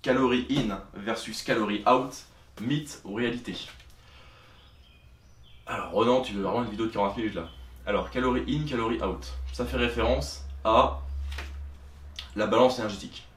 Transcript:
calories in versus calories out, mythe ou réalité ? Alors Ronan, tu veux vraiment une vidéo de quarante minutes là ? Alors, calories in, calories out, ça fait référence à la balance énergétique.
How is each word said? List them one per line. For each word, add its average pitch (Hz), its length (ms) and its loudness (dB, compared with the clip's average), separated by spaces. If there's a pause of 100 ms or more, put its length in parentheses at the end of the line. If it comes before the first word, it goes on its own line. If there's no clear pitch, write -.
calories 123 500 4
in 107 300 0 (120)
versus 110 500 -6
calories 104 420 0
out, 131 400 4 (360)
mythe 147 420 -2
ou 98 120 -8
réalité ? 117 400 -2 (2000)
Alors - 260 -6
Ronan, 120 300 6
tu 104 120 -6
veux 98 100 -2
vraiment 104 200 0
une 113 60 -4
vidéo 104 160 -2
de 110 60 -2
quarante 101 260 0
minutes 107 180 -2
là ? 82 140 -6 (360)
Alors, 98 240 0
calories 127 380 0
in, 147 180 0
calories 117 360 0
out, - 320 -4 (180)
ça 120 140 -4
fait 127 120 -4
référence 120 680 0 (180)
à 113 380 6 (1300)
la 104 120 2
balance 120 320 6
énergétique. - 580 -6